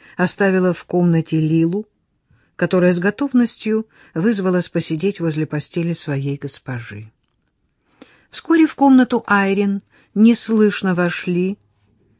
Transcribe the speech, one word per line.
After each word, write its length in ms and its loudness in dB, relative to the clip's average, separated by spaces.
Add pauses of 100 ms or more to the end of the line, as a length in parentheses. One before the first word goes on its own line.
(160)
оставила 560 2
в 120 -12
комнате 540 0
Лилу, 480 0 (680)
которая 360 2
с 60 -2
готовностью 880 -2 (280)
вызвалась 540 0
посидеть 520 -4
возле 260 -4
постели 460 -6
своей 440 -6
госпожи. 760 -12 (1160)
Вскоре 360 2
в 80 -2
комнату 520 4
Айрин 560 0 (320)
неслышно 800 2
вошли 640 -2 (600)